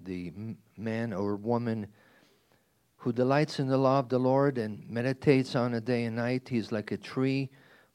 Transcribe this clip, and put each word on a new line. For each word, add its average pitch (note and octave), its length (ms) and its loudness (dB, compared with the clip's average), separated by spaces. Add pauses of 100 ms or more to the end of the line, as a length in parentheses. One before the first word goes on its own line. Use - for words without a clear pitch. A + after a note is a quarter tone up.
the F2+ 280 -8
m-, G#2+ 280 -12 (200)
man A2+ 340 -4
or G2+ 240 -2
woman A2+ 520 -2 (1080)
who B2 160 -2
delights C3+ 460 2
in C3+ 80 0
the C3 100 2
law C3+ 220 4
of B2 100 -2
the B2+ 100 2
Lord C3+ 380 4
and G#2+ 320 -6
meditates C3 680 2
on A#2+ 180 2
it A2+ 120 -4
day A#2+ 180 0
and A2+ 140 -4
night. B2 320 -2
He's A#2 220 -2
like G#2 200 -4
a G2+ 60 -4
tree C3+ 520 -2 (460)